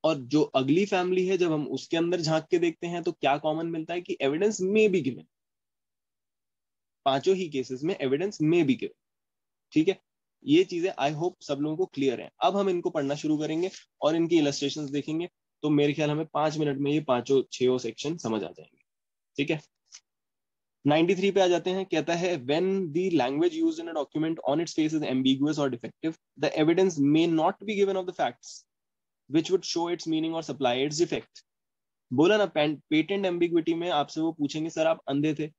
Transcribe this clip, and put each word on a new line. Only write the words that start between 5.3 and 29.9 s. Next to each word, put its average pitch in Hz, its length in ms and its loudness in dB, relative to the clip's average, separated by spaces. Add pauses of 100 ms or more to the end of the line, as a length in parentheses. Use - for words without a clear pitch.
पांचों 135 300 2
ही 185 140 -4
cases 131 340 -6
में 175 140 -4
evidence 147 440 -2
may 165 200 4
be 135 100 2
given। 107 260 -4 (760)
ठीक 160 160 4
है, 190 140 0 (440)
ये 156 180 6
चीजें 175 280 -2 (100)
I 147 140 0
hope 175 280 -6
सब 147 120 -4
लोगों 151 220 -4
को 185 80 0
क्लियर 135 360 -2
हैं। - 100 -16 (120)
अब 185 140 2
हम 196 120 2
इनको 175 200 -2
पढ़ना 147 260 -2
शुरू 156 220 -2
करेंगे 160 320 -2 (320)
और 151 140 2
इनकी 165 220 2
illustrations 143 520 0
देखेंगे, 156 400 -4 (320)
तो 151 80 0
मेरे 147 240 4
ख्याल 151 160 0
हमें 156 160 -2
पांच 151 320 -2
मिनट 147 200 -2
में 139 140 0
ये 151 100 2
पांचों 131 500 2
छहों 127 260 2
section 127 400 -6
समझ 110 260 -4
आ 85 80 -10
जाएंगे। - 300 -20 (560)
ठीक 143 120 -4
है, 156 120 -4 (1300)
नाइंटी 165 280 4
थ्री 190 160 0
पे 190 100 2
आ 185 60 4
जाते 175 220 0
हैं। 190 160 -2
कहता 165 280 -2
है, 170 320 -2
"When 185 420 0
the 175 240 -2
language 151 420 2 (100)
used 165 160 0
in 170 60 -10
a 170 80 -10
document 156 440 -4 (120)
on 147 100 2
its 165 200 -4
face 156 140 0
is 147 180 -2
ambiguous 135 480 2
or 139 120 0
defective, 127 460 -8 (220)
the - 120 0 (120)
evidence 170 360 4
may 151 360 4
not 160 180 2
be 202 260 -4
given 196 160 2
of 185 100 -2
the 180 100 -10
facts - 520 -6 (640)
which 160 200 2
would 185 120 2
show 170 320 -4